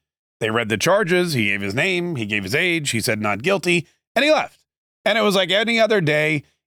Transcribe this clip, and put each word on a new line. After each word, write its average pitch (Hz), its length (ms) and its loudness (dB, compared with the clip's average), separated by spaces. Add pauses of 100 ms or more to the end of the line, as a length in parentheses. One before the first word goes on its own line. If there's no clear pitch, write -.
(400)
they 110 100 -2
read 110 200 0
the 107 80 0
charges, 180 560 2
he 113 120 0
gave 101 160 0
his 98 120 -4
name, 175 440 -2
he 113 80 -4
gave 104 180 -2
his 95 100 -6
age, 165 360 -2
he 117 100 -2
said 107 220 -2
not 104 220 -2
guilty, 175 440 0 (280)
and 262 100 2
he 302 60 4
left. - 280 -2 (460)
And 208 120 2
it 220 40 2
was 208 140 2
like 185 160 0
any 226 280 0
other 214 220 2
day 151 420 0 (240)